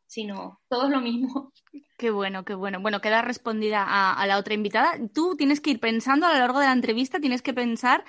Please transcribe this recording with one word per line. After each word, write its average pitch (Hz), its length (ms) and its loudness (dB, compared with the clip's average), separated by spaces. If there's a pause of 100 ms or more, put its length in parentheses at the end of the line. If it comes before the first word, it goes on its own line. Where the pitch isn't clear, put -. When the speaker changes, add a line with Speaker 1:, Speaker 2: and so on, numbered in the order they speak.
Speaker 1:
sino 196 640 -10
todos 262 220 0
lo 277 100 0
mismo. 247 520 -4 (440)
Speaker 2:
Qué 233 140 -2
bueno, 196 340 -4
qué 208 100 -8
bueno. 190 260 -6
Bueno, 202 200 -2
queda 220 200 2
respondida 220 600 -2
a, 190 320 2
a 202 120 0
la 196 120 4
otra 208 160 -4
invitada. 220 440 2 (140)
Tú 349 240 0
tienes 285 240 2
que 302 100 0
ir 226 100 0
pensando 254 460 2
a 339 60 4
lo 294 60 4
largo 254 200 2
de 285 80 4
la 262 60 6
entrevista, 247 480 0
tienes 254 220 0
que 277 100 -4
pensar 247 560 0